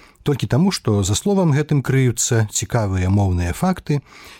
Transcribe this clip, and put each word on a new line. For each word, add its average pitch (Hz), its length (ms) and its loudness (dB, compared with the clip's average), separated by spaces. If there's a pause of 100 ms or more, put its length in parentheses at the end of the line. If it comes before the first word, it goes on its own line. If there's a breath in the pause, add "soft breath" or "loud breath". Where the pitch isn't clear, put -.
(240 loud breath)
толькі 135 240 -2
таму, 180 240 2
што 101 320 0
за 95 80 -2
словам 190 400 0
гэтым 147 320 0
крыюцца 123 640 0
цікавыя 95 640 -2
моўныя 90 400 0
факты 175 480 -2 (380 loud breath)